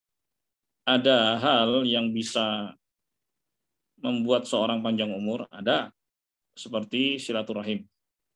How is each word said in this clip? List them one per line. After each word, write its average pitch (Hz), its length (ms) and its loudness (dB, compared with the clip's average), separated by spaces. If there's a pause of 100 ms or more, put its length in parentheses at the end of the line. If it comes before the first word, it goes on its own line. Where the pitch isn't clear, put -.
(880)
ada 123 500 4
hal 123 480 2
yang 117 240 0
bisa 110 640 -2 (1200)
membuat 123 520 0
seorang 113 320 0
panjang 110 320 0
umur, 104 400 -4
ada, 113 380 -2 (640)
seperti 123 640 -2
silaturahim. 107 640 -4 (500)